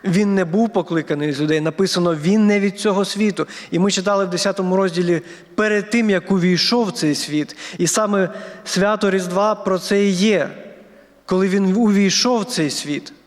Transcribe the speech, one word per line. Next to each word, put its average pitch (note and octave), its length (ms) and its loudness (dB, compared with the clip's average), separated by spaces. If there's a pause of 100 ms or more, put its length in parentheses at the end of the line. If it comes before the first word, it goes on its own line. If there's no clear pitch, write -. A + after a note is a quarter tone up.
Він G3 300 2
не F#3+ 100 2
був G#3+ 280 0
покликаний D#3 600 -2
з C3+ 80 -4
людей. D#3 200 2
Написано, F3 540 0
він F#3+ 320 2
не G#3 140 4
від G3 200 -2
цього G3+ 240 2
світу. F#3+ 420 -2 (240)
І E3+ 80 -2
ми G3 120 4
читали G3 340 0
в F#3 60 -6
десятому F#3 460 -2
розділі F3 460 0 (320)
перед G#3 360 0
тим, A3+ 200 2
як F3+ 200 0
увійшов F#3 580 2
в E3 40 -6
цей D3+ 220 0
світ. D3 420 -4 (220)
І F3 80 0
саме G3+ 420 0 (360)
свято G3+ 460 0
Різдва F#3+ 440 0
про G3 240 -2
це G3+ 260 0
і G3+ 60 4
є, F#3 400 2 (760)
коли F#3+ 220 0
він F#3+ 280 2
увійшов G#3+ 640 2
в G3 40 -4
цей D#3 260 -2
світ - 420 -8 (140)